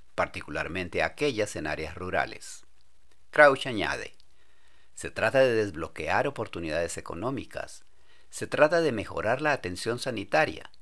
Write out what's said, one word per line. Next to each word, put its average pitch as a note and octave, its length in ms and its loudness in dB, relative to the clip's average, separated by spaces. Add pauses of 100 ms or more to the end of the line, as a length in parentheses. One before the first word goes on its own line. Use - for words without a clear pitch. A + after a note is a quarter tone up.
(140)
particularmente E2+ 880 -2
aquellas G#2+ 540 0
en D#2 100 -4
áreas D2+ 300 -4
rurales. F2 680 -2 (680)
Crouch C#3 340 8
añade, A2 480 -2 (840)
se - 140 -6
trata A2+ 260 4
de C3 140 8
desbloquear F#2+ 720 0
oportunidades E2+ 720 -2
económicas. - 840 -6 (460)
Se - 180 -6
trata D#3 320 6
de D#3+ 100 4
mejorar G#2+ 500 0
la D3+ 120 2
atención A2+ 480 -2
sanitaria. C3 800 0